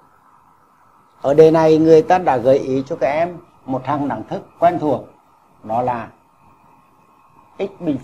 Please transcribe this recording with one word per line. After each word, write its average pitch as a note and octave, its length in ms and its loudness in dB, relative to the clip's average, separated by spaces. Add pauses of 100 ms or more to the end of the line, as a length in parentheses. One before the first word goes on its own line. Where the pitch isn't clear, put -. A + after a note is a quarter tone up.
(1200)
Ở C#3 120 -2
đề D#3+ 180 6
này D#3+ 260 4
người D#3+ 240 6
ta F3+ 160 2
đã D#3 200 -2
gợi C3 200 2
ý C3+ 300 -4
cho D#3+ 120 -8
các C3 80 -2
em E3 320 -4 (260)
một C3 200 -8
thằng C#3+ 220 -4
đẳng A2 200 -8
thức F#3 160 -10 (160)
quen E3 200 0
thuộc, D3 220 -4 (600)
đó A2 180 -4
là A#2+ 280 -6 (1500)
x G3 120 -6 (100)
bình D#3 240 -4